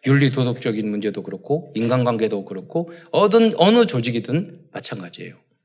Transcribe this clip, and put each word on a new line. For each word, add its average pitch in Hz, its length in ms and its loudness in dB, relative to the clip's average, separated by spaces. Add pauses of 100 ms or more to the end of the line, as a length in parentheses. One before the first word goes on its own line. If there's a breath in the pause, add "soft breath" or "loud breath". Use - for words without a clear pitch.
윤리 139 260 4
도덕적인 120 580 -2
문제도 104 340 -4
그렇고, 143 520 -6
인간관계도 113 720 0
그렇고, 165 440 -8 (220 loud breath)
어떤, 208 460 4
어느 220 280 6
조직이든 123 840 -4
마찬가지예요. 87 640 -12 (300)